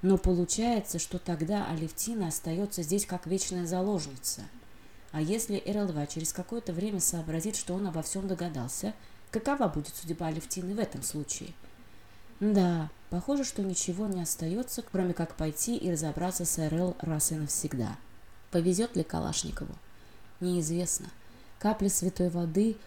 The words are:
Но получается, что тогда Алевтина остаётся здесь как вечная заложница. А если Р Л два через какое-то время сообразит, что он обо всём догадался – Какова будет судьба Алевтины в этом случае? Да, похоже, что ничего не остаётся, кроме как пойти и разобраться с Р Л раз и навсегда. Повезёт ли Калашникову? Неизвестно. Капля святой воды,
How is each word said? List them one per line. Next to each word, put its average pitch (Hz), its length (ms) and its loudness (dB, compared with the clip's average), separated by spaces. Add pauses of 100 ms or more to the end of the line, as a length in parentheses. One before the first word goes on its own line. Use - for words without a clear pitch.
Но 190 160 8
получается, 185 800 4
что 180 200 -2
тогда 180 480 0
Алевтина 165 640 -2
остаётся 180 520 -2
здесь 185 240 2
как 180 220 -4
вечная 180 400 0
заложница. 175 760 0 (680)
А 156 100 -2
если 202 440 0
Р 208 120 0
Л 202 100 2
два 151 200 0
через 165 240 -2
какое-то 220 400 -4
время 190 280 0
сообразит, 165 560 0
что - 180 -4
он 196 120 0
обо 165 160 0
всём 190 260 -2
догадался – 175 680 -2 (360)
Какова 254 380 2
будет 147 280 -2
судьба 165 320 -4
Алевтины 180 460 -2
в 214 60 -2
этом 156 240 -2
случае? - 460 -4 (920)
Да, 180 500 6 (200)
похоже, 269 340 2
что - 180 -2
ничего 190 460 0
не 185 140 0
остаётся, 180 600 -2
кроме 180 320 2
как 165 220 -2
пойти 156 400 0
и - 160 0
разобраться 165 540 0
с - 120 2
Р 156 160 2
Л 175 260 2
раз 156 320 2
и 160 40 0
навсегда. 143 640 0 (540)
Повезёт 180 440 4
ли 170 80 2
Калашникову? - 720 -2 (640)
Неизвестно. 175 720 2 (500)
Капля 208 300 4
святой 180 400 4
воды, 175 580 4